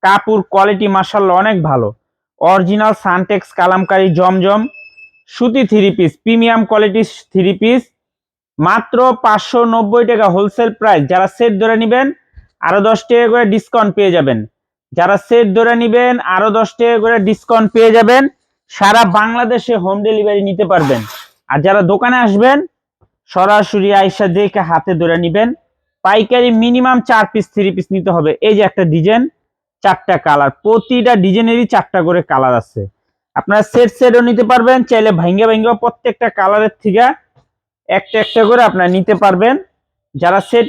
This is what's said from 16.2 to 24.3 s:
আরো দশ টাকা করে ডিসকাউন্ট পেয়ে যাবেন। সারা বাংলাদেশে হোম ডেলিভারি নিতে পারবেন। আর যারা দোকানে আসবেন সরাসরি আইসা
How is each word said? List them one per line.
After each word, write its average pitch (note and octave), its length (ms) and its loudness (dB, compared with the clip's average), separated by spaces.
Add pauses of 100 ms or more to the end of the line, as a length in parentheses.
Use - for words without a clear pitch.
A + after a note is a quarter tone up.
আরো G3+ 160 0
দশ A3 260 -2
টাকা A#3 240 0
করে A3+ 160 0 (120)
ডিসকাউন্ট A3 440 0
পেয়ে A3+ 240 4
যাবেন। A#3 260 4 (500)
সারা G#3+ 300 2 (160)
বাংলাদেশে A#3 580 -2
হোম F#3+ 260 -4
ডেলিভারি G#3 400 -2
নিতে G3 220 -4
পারবেন। D#3 360 0 (480)
আর C#3 140 -2
যারা G3 200 2
দোকানে A3 340 0 (100)
আসবেন A3+ 320 2 (720)
সরাসরি G3 640 0
আইসা G3 400 0